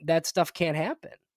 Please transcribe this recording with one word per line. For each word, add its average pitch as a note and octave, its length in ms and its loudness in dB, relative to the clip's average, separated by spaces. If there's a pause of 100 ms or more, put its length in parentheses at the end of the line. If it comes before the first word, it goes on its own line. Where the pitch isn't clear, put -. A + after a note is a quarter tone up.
that E3 200 2
stuff - 260 2
can't D#3+ 240 0
happen. F3 360 -4 (240)